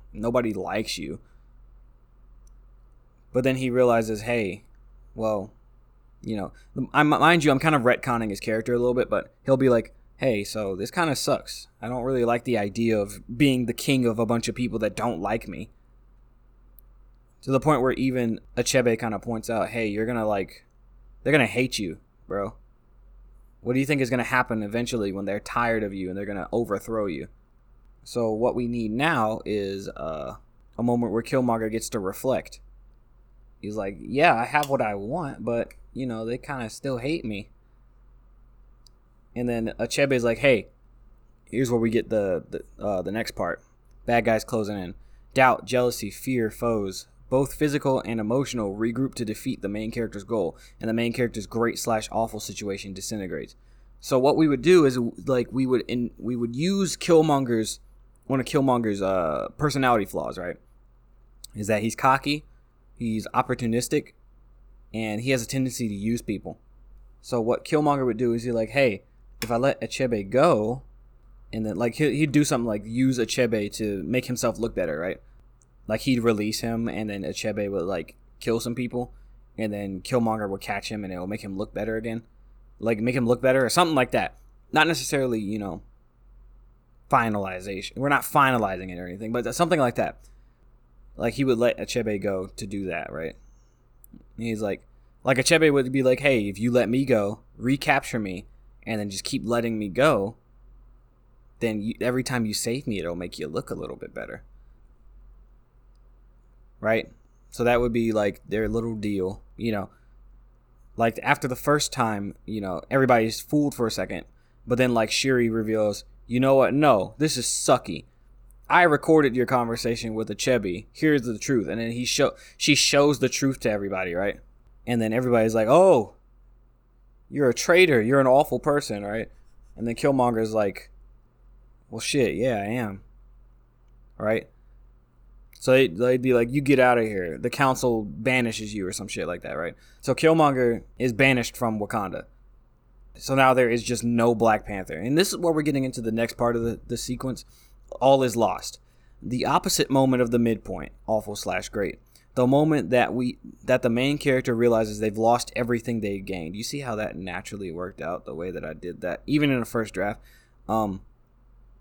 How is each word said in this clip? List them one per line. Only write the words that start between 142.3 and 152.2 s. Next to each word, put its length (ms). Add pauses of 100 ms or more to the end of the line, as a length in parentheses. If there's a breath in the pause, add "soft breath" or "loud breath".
So 200
now 200
there 160
is 120
just 220
no 300
Black 320
Panther. 320
And 180
this 120
is 100
where 140
we're 100
getting 220
into 180
the 100
next 220
part 200
of 80
the, 240
the 120
sequence. 460 (560 soft breath)
All 220
is 140
lost. 420 (440)
The 240
opposite 440
moment 320
of 80
the 80
midpoint, 540 (140)
awful 280
slash 360
great. 280 (380 soft breath)